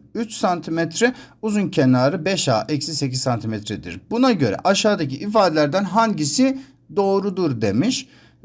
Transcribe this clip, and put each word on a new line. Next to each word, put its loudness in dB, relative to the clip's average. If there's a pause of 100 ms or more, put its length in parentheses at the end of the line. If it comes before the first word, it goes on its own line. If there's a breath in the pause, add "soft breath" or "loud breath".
(140)
üç -6
santimetre, -2 (280 loud breath)
uzun 0
kenarı 2
beş -2
A 0
eksi -4
sekiz -4
santimetredir. -6 (100)
Buna 2
göre 0
aşağıdaki 0
ifadelerden 2
hangisi 0 (380 loud breath)
doğrudur 0
demiş. 0 (360 soft breath)